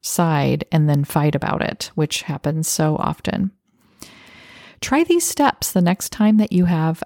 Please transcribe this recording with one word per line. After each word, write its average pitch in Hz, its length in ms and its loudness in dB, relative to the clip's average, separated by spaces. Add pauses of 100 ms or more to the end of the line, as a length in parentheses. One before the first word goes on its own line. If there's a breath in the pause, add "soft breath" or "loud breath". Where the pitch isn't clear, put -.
side 147 680 0
and 151 180 2
then 143 140 2
fight 147 320 0
about - 260 -2
it, - 320 -6
which - 300 -4
happens 156 440 -4
so 156 280 0
often. - 560 -4 (1300 loud breath)
Try 302 220 0
these 339 240 2
steps - 440 0
the 185 100 2
next 175 300 0
time 214 260 4
that 214 140 2
you 180 140 2
have 160 400 0